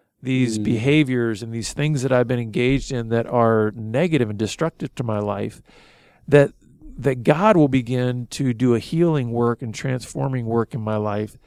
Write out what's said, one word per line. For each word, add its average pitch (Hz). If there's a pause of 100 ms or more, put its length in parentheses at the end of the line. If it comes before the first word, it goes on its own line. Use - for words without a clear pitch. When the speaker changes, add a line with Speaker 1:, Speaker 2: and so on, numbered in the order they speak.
(220)
Speaker 1:
these 123
Speaker 2:
Mm. 104
Speaker 1:
behaviors 120
and 113
these 113
things 147
that 131
I've 123
been 123
engaged 123
in 117
that 117
are 113
negative 120
and 104
destructive -
to 131
my 110
life, 104 (640)
that, 143 (440)
that 127
God 180
will 151
begin 123
to 131
do 120
a 110
healing 156
work 120
and 110
transforming 131
work 113
in 113
my 107
life 107